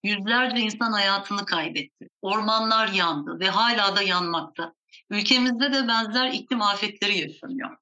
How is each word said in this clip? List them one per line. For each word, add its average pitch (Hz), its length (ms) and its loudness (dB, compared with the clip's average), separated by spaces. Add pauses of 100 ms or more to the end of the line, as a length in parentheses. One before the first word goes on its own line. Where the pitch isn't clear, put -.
Yüzlerce 240 580 0
insan 220 300 -2
hayatını 202 540 0
kaybetti. 151 640 -4 (140)
Ormanlar 220 680 2
yandı 165 520 0
ve 185 60 -2
hala 202 500 2
da 202 60 4
yanmakta. 170 720 -2 (360)
Ülkemizde 247 640 2
de 269 140 0
benzer 233 440 0
iklim 240 300 -4
afetleri 202 560 0
yaşanıyor. - 640 -8